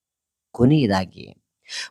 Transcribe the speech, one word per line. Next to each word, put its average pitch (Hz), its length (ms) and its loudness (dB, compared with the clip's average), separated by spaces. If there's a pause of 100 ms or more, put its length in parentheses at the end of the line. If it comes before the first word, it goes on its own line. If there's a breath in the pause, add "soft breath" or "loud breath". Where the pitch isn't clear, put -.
(520)
ಕೊನೆಯದಾಗಿ 101 920 0 (480 loud breath)